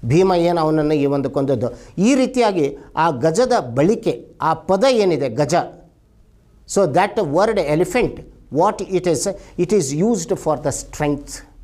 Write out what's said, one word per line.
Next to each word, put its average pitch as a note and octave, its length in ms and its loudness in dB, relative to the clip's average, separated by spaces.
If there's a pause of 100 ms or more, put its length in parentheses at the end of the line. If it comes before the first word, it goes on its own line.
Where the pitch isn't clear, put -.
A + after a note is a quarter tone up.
(100)
ಭೀಮ F#3 220 4 (160)
ಏನು E3+ 160 2
ಅವನನ್ನು D#3 400 2
ಈ - 20 2 (100)
ಒಂದು C#3 200 -2
ಕೊಂದದ್ದು. C3 320 0 (400)
ಈ - 20 4 (100)
ರೀತಿಯಾಗಿ A3+ 460 0 (380)
ಆ - 20 2 (180)
ಗಜದ A3+ 300 2 (240)
ಬಳಿಕೆ, F3+ 360 2 (340)
ಆ D#3+ 40 2 (180)
ಪದ F#3+ 140 2 (200)
ಏನಿದೆ C#3+ 260 0 (100)
ಗಜ, D3 140 0 (1200)
so F#3+ 60 2 (160)
that F#3+ 200 0 (200)
word G#3 220 2 (160)
elephant, F3 400 0 (460)
what G#3 200 0 (180)
it E3+ 140 -2
is, D#3+ 100 -2 (420)
it E3 140 -2
is D#3+ 80 0 (220)
used G3 240 -2 (120)
for D#3 120 0 (100)
the C#3 60 -2 (100)
strength D3 500 -4 (320)